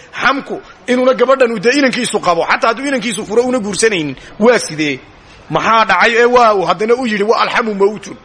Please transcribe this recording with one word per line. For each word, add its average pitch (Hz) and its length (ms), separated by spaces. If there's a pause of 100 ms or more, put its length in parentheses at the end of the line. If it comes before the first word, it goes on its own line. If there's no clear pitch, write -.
(220)
xamku 262 400 (240)
inuuna 254 280
gabadhan 247 380
u 226 60
dee 240 200
inankiisu 240 420
qabo, 170 260
xataa 247 220
hadduu 240 180
inankiisu 233 400
furo 226 160
una 254 160
guursanaynin, 196 580 (220)
waa 220 200
sidee? 147 420 (500)
Maxaa 214 340
dhacay? 196 320
Ee 240 80
waa 240 300
uu 190 100
haddana 196 300
u 254 120
yidhi, 208 160
"Wa 214 180
alxamu 214 340
mawtun." 196 500